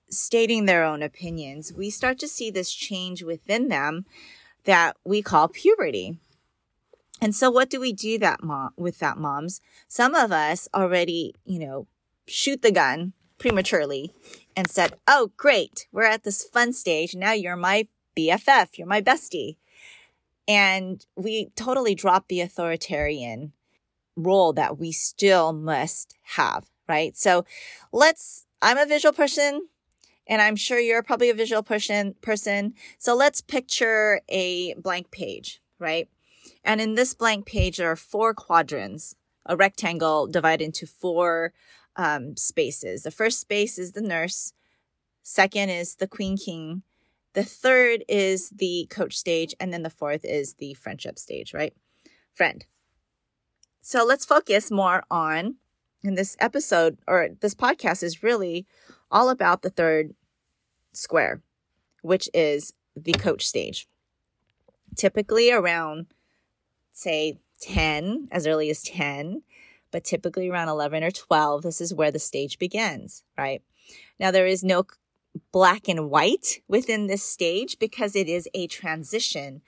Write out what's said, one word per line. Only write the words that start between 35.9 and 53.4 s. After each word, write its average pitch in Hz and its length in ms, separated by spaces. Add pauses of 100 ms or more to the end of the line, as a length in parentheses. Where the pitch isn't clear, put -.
And 214 180
in 220 140
this 254 180
blank 214 320
page, 185 320
there 170 140
are 165 40
four 220 380
quadrants, 147 840 (300)
a 175 100
rectangle 165 720
divided 160 380
into 160 220
four, 170 640 (420)
um, 147 400
spaces. 110 680
The - 80
first - 280
space 208 380
is 180 140
the 202 100
nurse. 175 520 (680)
Second 196 480
is 175 260
the 190 120
queen 190 300
king. 170 460 (500)
The 196 100
third 247 640
is 190 420
the 175 400
coach - 280
stage. 165 420
And 185 120
then 170 120
the 160 60
fourth 151 360
is 143 300
the 143 180
friendship - 460
stage, - 340
right? - 200 (600)
Friend. - 320 (1200)